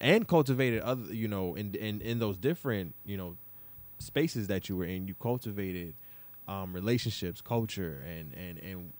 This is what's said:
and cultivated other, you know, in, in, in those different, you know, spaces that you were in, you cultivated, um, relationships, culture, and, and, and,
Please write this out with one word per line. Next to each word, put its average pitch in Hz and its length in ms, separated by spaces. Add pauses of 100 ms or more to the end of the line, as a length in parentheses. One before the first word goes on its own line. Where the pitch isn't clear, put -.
and 196 260
cultivated 131 540
other, 120 320
you 113 140
know, 95 280
in, 101 200
in, 104 260
in 117 180
those 104 180
different, 107 560 (120)
you 98 120
know, 90 180 (640)
spaces 143 480
that 95 220
you 98 80
were 90 80
in, 92 220
you 95 80
cultivated, 98 800 (540)
um, 95 260
relationships, 101 680
culture, 95 680
and, 80 280
and, 87 240
and, 90 400